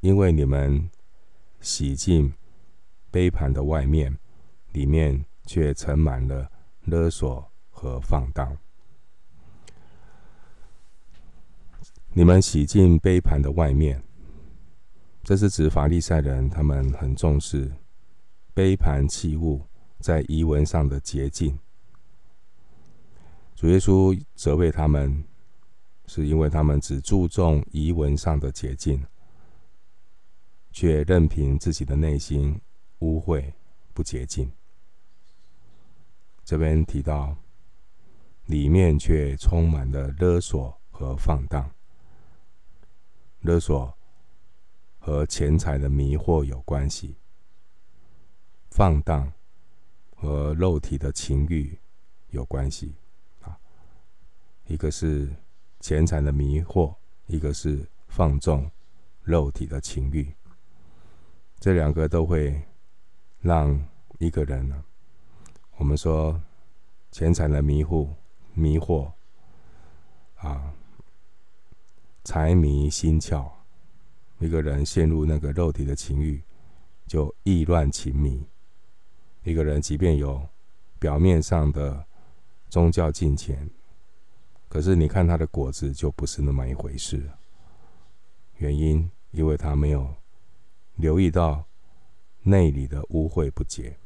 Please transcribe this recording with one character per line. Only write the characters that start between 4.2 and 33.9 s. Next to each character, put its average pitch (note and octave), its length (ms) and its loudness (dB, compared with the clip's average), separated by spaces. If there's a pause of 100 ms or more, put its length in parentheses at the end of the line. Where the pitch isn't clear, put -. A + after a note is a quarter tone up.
里 C#3+ 120 0
面 C#2+ 400 4 (200)
却 D2+ 280 2
盛 C#2+ 240 0
满 C2 300 4
了 C2+ 220 -4 (340)
勒 E2+ 260 4
索 - 420 -4 (180)
和 B1+ 300 -6
放 C2 320 2
荡。” C#2 240 -4 (3500)
你 F2+ 100 8
们 F2+ 160 12
洗 D2+ 260 4
净 F2+ 340 8
杯 F#2 200 6
盘 C#2+ 220 4
的 C#2 100 2
外 D2 220 4
面， C#2 280 2 (1200)
这 G2 120 4
是 G2+ 140 6
指 D#2 200 4
法 D2+ 180 4
利 E2+ 120 6
赛 D#2+ 200 2
人， C2+ 300 2
他 - 120 0
们 C#2 320 4
很 C2 220 0
重 D2 240 4
视 C#2 320 -2 (840)
杯 F#2+ 220 6
盘 C#2 320 4
器 D2+ 280 -2
物 D#2 260 0 (380)
在 D#2+ 280 2
仪 D#2+ 160 2
文 D2 220 4
上 D2+ 220 2
的 C#2 120 0
洁 C#2 300 -4
净。 C#2 280 -2 (2000)
主 - 140 2
耶 F2+ 100 8
稣 F#2+ 420 8 (140)
责 D2 240 2
备 E2+ 140 4
他 D2+ 160 2
们， C#2+ 360 2 (840)
是 D2+ 180 -4
因 D#2 140 4
为 D#2 100 4
他 D2+ 140 4
们 D2 180 6
只 C2+ 180 -4
注 F2+ 280 4
重 D#2+ 420 4
仪 D#2 220 0
文 D2 260 2
上 D2+ 220 2
的 C#2 120 -2
洁 C2 240 -6
净， C#2 300 0 (1700)
却 D#2 320 4
任 E2+ 240 6
凭 C#2+ 320 2
自 - 120 0
己 D2 140 -2
的 C#2 100 -2
内 D2+ 220 2
心 C#2+ 420 0 (400)
污 D#2+ 200 0
秽 C#2+ 340 -2 (400)